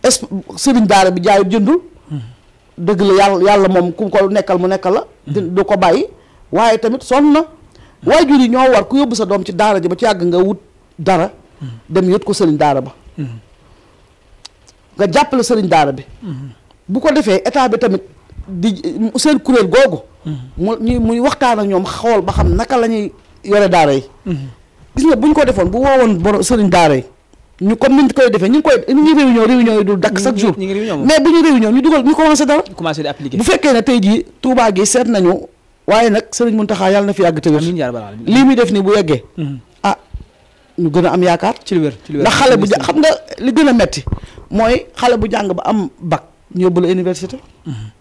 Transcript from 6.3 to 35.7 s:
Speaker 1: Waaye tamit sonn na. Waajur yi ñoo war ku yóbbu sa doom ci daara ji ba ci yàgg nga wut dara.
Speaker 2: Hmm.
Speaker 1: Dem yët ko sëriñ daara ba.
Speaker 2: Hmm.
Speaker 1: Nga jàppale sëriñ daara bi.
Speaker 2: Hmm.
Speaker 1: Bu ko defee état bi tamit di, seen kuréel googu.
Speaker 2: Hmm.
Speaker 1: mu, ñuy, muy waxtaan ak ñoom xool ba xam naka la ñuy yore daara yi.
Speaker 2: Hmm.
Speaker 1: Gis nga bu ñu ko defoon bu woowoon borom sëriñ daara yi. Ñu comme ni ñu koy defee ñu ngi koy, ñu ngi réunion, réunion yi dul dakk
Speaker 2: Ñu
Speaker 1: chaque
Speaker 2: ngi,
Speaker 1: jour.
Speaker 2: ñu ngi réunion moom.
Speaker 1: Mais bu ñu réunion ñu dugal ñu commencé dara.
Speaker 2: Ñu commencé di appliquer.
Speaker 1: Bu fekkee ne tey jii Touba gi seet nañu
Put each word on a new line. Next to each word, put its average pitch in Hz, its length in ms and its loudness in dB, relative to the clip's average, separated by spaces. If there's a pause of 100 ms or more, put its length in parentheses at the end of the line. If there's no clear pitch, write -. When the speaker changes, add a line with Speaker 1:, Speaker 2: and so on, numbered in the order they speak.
Speaker 1:
Waaye 220 260 2
tamit 226 240 -4
sonn 294 320 2
na. 311 80 4 (640)
Waajur 285 340 4
yi 247 100 4
ñoo 254 220 2
war 208 160 2
ku 262 100 -2
yóbbu 247 180 0
sa 214 100 -2
doom 190 180 -2
ci 208 100 -10
daara 202 280 0
ji 170 60 -4
ba 180 80 -2
ci 233 100 -4
yàgg 202 200 0
nga 175 120 0
wut 196 220 0 (400)
dara. 180 320 0 (280)
Speaker 2:
Hmm. 135 100 -14 (200)
Speaker 1:
Dem 185 220 0
yët 208 120 0
ko 202 100 -4
sëriñ 160 240 0
daara 143 240 0
ba. 135 120 -14 (240)
Speaker 2:
Hmm. 120 220 -12 (1600)
Speaker 1:
Nga 202 140 0
jàppale 269 320 0
sëriñ 220 240 -2
daara 156 240 2
bi. 131 120 -10 (200)
Speaker 2:
Hmm. 139 260 -12 (380)
Speaker 1:
Bu 202 120 -4
ko 311 140 0
defee 214 320 0
état 269 240 0
bi 220 80 -2
tamit 220 240 -2 (460)
di, 190 220 -4 (460)
seen 285 240 0
kuréel 233 280 0
googu. 220 320 2 (260)
Speaker 2:
Hmm. 151 120 -10 (200)
Speaker 1:
mu, 208 220 -4
ñuy, 240 200 -2
muy 233 200 -2
waxtaan 247 400 0
ak 208 80 -2
ñoom 190 180 -2
xool 220 360 -2
ba 190 120 -6
xam - 220 0
naka 233 220 -2
la 233 100 0
ñuy 214 240 -4 (320)
yore 202 260 2
daara 160 240 2
yi. 135 100 -2 (220)
Speaker 2:
Hmm. 135 240 -8 (460)
Speaker 1:
Gis 269 120 -2
nga 302 80 4
bu 233 120 0
ñu 302 60 4
ko 302 120 2
defoon 190 240 0
bu 202 100 -4
woowoon 254 400 2
borom 196 240 0
sëriñ 214 260 2
daara 165 260 4
yi. 127 80 -4 (580)
Ñu 208 160 0
comme 269 180 2
ni 294 80 6
ñu 269 100 2
koy 254 160 4
defee 196 200 0
ñu 269 100 2
ngi - 40 -2
koy, 262 300 0
ñu 285 80 4
ngi 311 120 4
réunion, 254 320 4
réunion 233 340 2
yi 202 60 0
dul 196 140 0
dakk 208 180 0
Speaker 2:
Ñu 196 60 -2
Speaker 1:
chaque 254 120 0
Speaker 2:
ngi, 196 60 -2
Speaker 1:
jour. 214 160 0
Speaker 2:
ñu 196 80 -8
ngi 190 80 -6
réunion 208 240 -6
moom. 143 100 -2
Speaker 1:
Mais 311 160 4
bu 330 80 4
ñu 330 120 4
réunion 240 280 2
ñu 262 100 2
dugal 294 220 2
ñu 285 100 2
commencé 302 320 2
dara. 294 220 0
Speaker 2:
Ñu 185 80 -20
commencé 160 260 -6
di 147 60 -6
appliquer. 143 300 -8
Speaker 1:
Bu 220 60 0
fekkee 302 300 2
ne 233 80 2
tey 240 200 2
jii 202 240 0 (160)
Touba 247 340 0
gi 190 100 0
seet 247 220 0
nañu 190 400 0 (400)